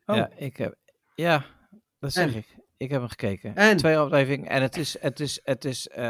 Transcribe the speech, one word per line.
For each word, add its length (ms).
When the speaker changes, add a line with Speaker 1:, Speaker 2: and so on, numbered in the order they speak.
Speaker 1:
Oh. 100
Speaker 2:
Ja, 200
ik 220
heb, 180
ja, 300
dat 140
zeg 180
Speaker 3:
En? 60
Speaker 2:
ik. 220
Ik 120
heb 100
hem 100
gekeken. 460
Speaker 3:
En? 220
Speaker 2:
Twee 200
afleveringen. 520
En 120
het 160
is, 220
het 200
is, 240
het 220
is, 220
eh, 220